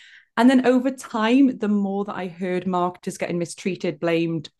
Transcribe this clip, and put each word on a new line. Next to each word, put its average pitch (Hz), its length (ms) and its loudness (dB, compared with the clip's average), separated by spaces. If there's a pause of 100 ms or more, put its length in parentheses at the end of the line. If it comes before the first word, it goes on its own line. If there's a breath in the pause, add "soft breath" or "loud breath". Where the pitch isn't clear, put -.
(360 loud breath)
And 240 140 6
then 254 160 4
over 254 240 2
time, 247 680 2
the 208 100 -2
more 202 360 0
that 202 120 -10
I 185 100 -8
heard 180 400 -4
marketers 180 500 -2
getting 175 220 -4
mistreated, 170 600 -6
blamed, 165 600 -2